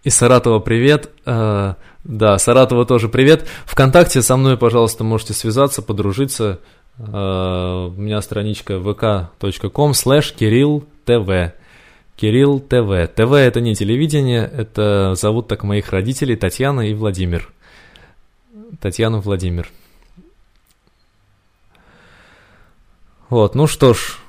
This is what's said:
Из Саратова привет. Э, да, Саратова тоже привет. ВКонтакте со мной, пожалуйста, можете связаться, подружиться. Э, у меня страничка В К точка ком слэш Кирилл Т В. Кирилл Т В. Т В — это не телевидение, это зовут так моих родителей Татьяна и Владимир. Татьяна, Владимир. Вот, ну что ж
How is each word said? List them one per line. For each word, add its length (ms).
Из 120
Саратова 440
привет. 520
Э, 480
да, 340
Саратова 480
тоже 240
привет. 380
ВКонтакте 560
со 160
мной, 200
пожалуйста, 460
можете 300
связаться, 480
подружиться. 800
Э, 920
у 100
меня 220
страничка 580
В 140
К 460
точка 300
ком 240
слэш 380
Кирилл 540
Т 140
В. 340
Кирилл 440
Т 220
В. 260
Т 180
В — 80
это 260
не 160
телевидение, 680
это 720
зовут 320
так 160
моих 280
родителей 440
Татьяна 540
и 40
Владимир. 580
Татьяна, 400
Владимир. 500
Вот, 260
ну 120
что 260
ж 240